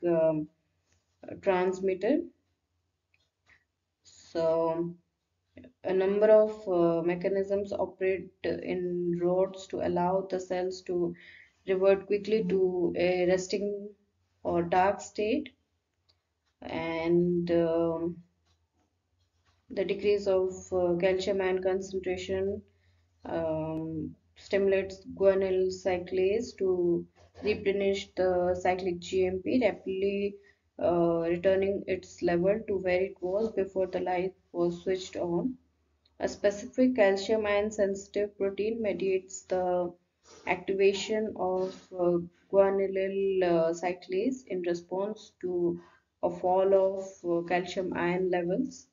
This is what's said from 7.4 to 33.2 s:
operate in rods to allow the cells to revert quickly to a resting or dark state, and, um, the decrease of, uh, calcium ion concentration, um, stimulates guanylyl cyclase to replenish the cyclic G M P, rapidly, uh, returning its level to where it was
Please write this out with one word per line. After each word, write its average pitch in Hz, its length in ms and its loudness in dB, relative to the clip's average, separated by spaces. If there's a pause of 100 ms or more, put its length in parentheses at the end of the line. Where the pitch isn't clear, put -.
operate 190 580 -2 (120)
in 175 760 -2
rods 185 460 0
to - 180 -4
allow 180 440 0
the 185 100 -2
cells 185 440 -4
to 175 320 -2 (520)
revert 190 380 4
quickly 208 400 0
to 180 500 2
a 180 320 2
resting 202 600 -2 (540)
or 175 180 0
dark 185 400 2
state, 220 480 -4 (1120)
and, 170 880 0
um, 165 720 0 (1500)
the 202 120 -2
decrease 202 440 0
of, 185 440 0
uh, 180 240 2
calcium 190 460 0
ion 185 200 0
concentration, 190 1000 -4 (640)
um, 160 880 -4 (200)
stimulates 196 680 0 (120)
guanylyl 190 520 4
cyclase 185 920 -2
to 175 480 0 (380)
replenish 196 720 -2
the 180 460 2
cyclic 180 380 0
G 185 260 0
M 185 180 -2
P, 247 180 2
rapidly, 196 760 -2 (440)
uh, 170 480 2
returning 190 600 0
its - 340 -6
level 180 460 2
to 202 100 -2
where 180 240 2
it 190 180 -4
was 208 320 -2